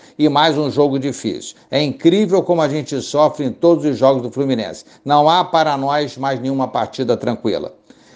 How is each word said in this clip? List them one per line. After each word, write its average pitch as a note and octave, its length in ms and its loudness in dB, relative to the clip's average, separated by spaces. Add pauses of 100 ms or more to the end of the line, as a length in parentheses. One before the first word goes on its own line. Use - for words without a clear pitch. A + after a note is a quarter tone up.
(180)
e D3+ 100 2
mais D3 300 2
um D3 140 -2
jogo C#3 260 0
difícil. B2 580 -6 (140)
É C#3 140 0
incrível F3 580 2
como E3 220 0
a D3 60 0
gente C#3 320 -4
sofre D3 440 0
em B2 60 -2
todos D#3+ 340 2
os C#3+ 100 0
jogos C3 280 2
do A#2+ 80 -8
Fluminense. A#2 540 -4 (200)
Não D3 240 4
há F3 140 4
para D#3 340 0
nós C#3 400 -2
mais C3 220 -4
nenhuma C3+ 280 -2
partida A#2+ 480 -2
tranquila. G#2+ 600 -4 (400)